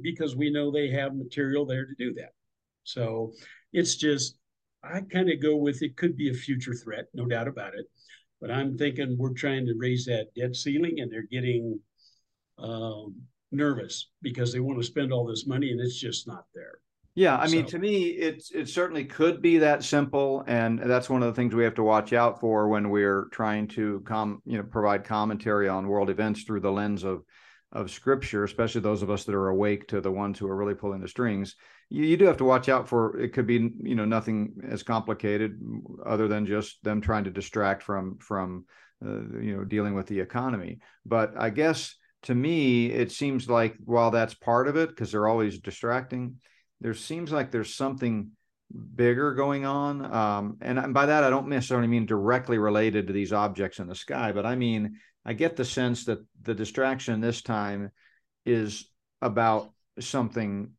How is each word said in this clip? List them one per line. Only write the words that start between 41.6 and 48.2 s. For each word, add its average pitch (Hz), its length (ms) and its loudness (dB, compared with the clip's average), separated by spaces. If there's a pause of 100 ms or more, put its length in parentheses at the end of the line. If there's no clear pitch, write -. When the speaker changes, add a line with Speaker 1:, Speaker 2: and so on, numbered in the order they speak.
Speaker 2:
to 127 100 0
me, 127 560 4
it 117 200 0
seems 135 380 -2
like 113 340 4
while 117 280 4
that's 113 220 2
part 123 340 2
of 143 80 0
it, 160 200 0
'cause 104 160 -6
they're 107 160 2
always 110 320 2
distracting, 127 800 -4 (420)
there 117 120 -4
seems 160 380 -8
like 139 200 0
there's 110 220 -4
something 127 580 -2 (640)